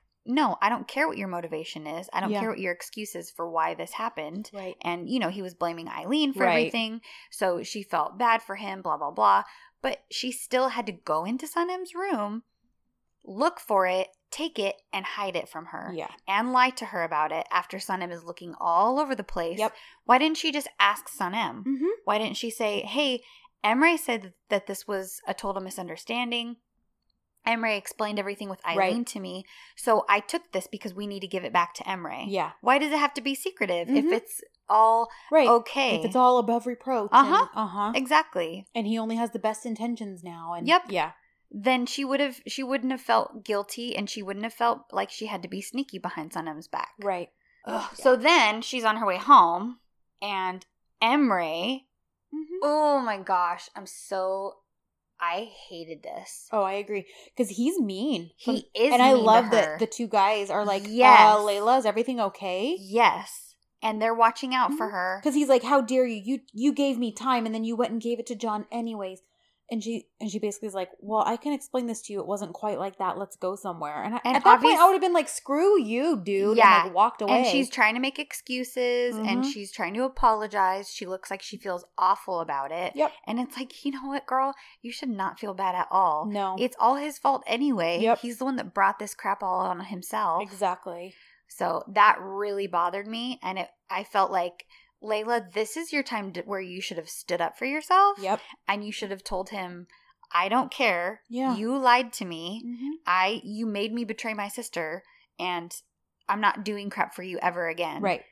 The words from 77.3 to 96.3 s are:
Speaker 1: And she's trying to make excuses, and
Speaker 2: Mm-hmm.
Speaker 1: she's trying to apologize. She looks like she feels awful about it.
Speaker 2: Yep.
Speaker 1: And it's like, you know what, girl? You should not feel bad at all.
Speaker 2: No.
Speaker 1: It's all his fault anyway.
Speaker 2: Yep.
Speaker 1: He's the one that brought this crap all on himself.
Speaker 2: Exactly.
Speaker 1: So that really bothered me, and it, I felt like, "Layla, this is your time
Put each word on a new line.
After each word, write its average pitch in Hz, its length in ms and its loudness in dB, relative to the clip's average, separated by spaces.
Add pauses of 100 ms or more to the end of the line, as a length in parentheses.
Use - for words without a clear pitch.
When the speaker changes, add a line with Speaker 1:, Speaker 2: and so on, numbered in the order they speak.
Speaker 1:
And 247 80 4
she's 262 240 2
trying 220 240 2
to 240 80 -4
make 269 160 -4
excuses, 247 960 -4
and 220 120 -2
Speaker 2:
Mm-hmm. 247 160 0
Speaker 1:
she's 240 280 -6
trying 185 220 -6
to 240 120 -2
apologize. 208 840 2
She - 140 -12
looks 185 240 -8
like 196 140 -10
she - 120 -14
feels 180 300 -8 (140)
awful 185 400 2
about 147 320 -4
it. 175 240 -6
Speaker 2:
Yep. 302 180 0 (140)
Speaker 1:
And 233 120 -4
it's 247 180 -6
like, - 280 -10
you 277 60 -4
know 269 160 -10
what, 277 180 -6
girl? 269 300 0 (260)
You 233 100 -12
should 269 180 -8
not 196 300 -4
feel 202 140 -8
bad 185 220 -2
at 180 160 -2
all. 165 340 2
Speaker 2:
No. 196 340 -4
Speaker 1:
It's 247 200 -2
all 247 160 4
his 294 240 -6
fault 269 260 0
anyway. 214 560 0
Speaker 2:
Yep. 226 200 4
Speaker 1:
He's 240 180 -8
the 254 60 -4
one 269 100 -4
that 208 180 -8
brought 196 240 2
this 208 160 -10
crap 202 300 -4
all 185 180 0
on 180 200 -4
himself. 190 600 -4
Speaker 2:
Exactly. 185 720 -6 (340)
Speaker 1:
So 175 420 -4
that 208 300 6
really 196 460 -6
bothered 175 420 -2
me, 240 360 -8
and 190 160 -4
it, - 100 -8 (200)
I 196 140 -6
felt 190 280 2
like, 175 340 -4 (360)
"Layla, 214 520 -2
this 214 220 -4
is 330 160 -8
your 285 120 -2
time 208 300 -6